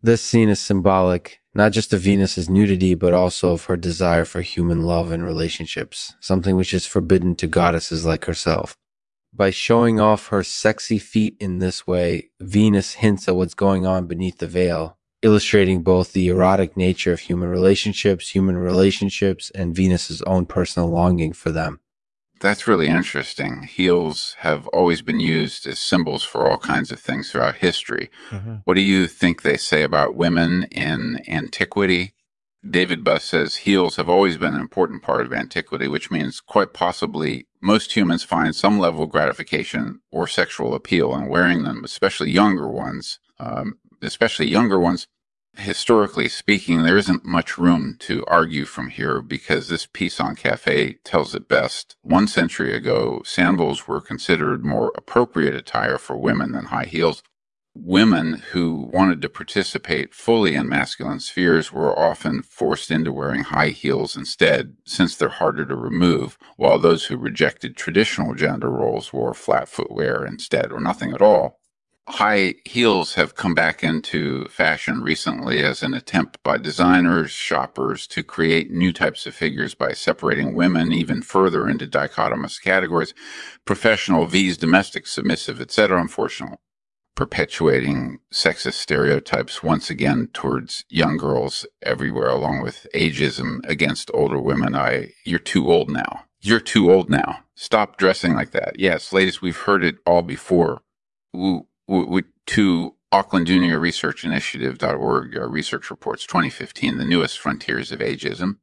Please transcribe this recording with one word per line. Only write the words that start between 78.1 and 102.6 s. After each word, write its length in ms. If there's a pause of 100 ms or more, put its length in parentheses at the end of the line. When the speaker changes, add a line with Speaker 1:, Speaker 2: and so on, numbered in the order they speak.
Speaker 2:
create 480
new 220
types 340
of 80
figures 400
by 180
separating 640
women 380
even 300
further 440
into 200
dichotomous 720
categories, 540 (500)
professional 640
V's, 320
domestic, 480
submissive, 560
et 80
cetera, 280
unfortunately, 600 (560)
perpetuating 1040 (120)
sexist 440
stereotypes 880
once 260
again 460
towards 560
young 260
girls 480 (160)
everywhere, 480
along 320
with 340
ageism 720
against 460
older 260
women. 360
I, 380 (120)
"You're 140
too 340
old 160
now. 360 (180)
You're 180
too 320
old 160
now. 360 (100)
Stop 420
dressing 380
like 160
that." 280
Yes, 320
ladies, 300
we've 160
heard 260
it 220
all 180
before. 600 (500)
W-, 320 (220)
w-, 200
w-, 180 (220)
to 480 (180)